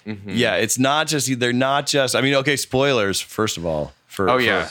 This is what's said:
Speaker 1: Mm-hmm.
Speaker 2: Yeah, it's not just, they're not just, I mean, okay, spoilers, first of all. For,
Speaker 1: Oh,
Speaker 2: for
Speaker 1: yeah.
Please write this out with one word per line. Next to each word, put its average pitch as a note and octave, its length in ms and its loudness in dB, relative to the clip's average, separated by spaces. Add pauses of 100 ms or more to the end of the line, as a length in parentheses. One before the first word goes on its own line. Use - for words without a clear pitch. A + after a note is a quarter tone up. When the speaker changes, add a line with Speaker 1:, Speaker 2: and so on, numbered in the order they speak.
Speaker 1:
Mm-hmm. G2+ 240 -10
Speaker 2:
Yeah, A2 240 0
it's G#2+ 240 0
not C#3+ 300 2
just, C3 320 -2
they're B2 120 0
not C3+ 360 0
just, C3+ 260 2
I A#2 60 2
mean, C#3 160 2
okay, C#3 200 2
spoilers, B2+ 640 0
first - 360 -4
of E2 100 -6
all. D2+ 260 -4 (140)
For, F#2+ 240 -2
Speaker 1:
Oh, B2+ 80 4
Speaker 2:
for - 40 2
Speaker 1:
yeah. G2+ 180 2 (100)